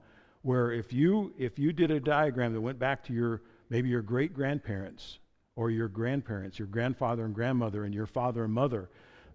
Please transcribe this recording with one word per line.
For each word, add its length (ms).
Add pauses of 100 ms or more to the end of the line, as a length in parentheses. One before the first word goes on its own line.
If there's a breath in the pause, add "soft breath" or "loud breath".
(440 soft breath)
where 280
if 220
you, 440
if 200
you 160
did 160
a 100
diagram 540
that 80
went 160
back 280
to 80
your, 280 (280 soft breath)
maybe 200
your 120
great-grandparents 1160 (360)
or 160
your 160
grandparents, 720
your 80
grandfather 580
and 80
grandmother 520
and 80
your 120
father 380
and 100
mother, 360 (460 loud breath)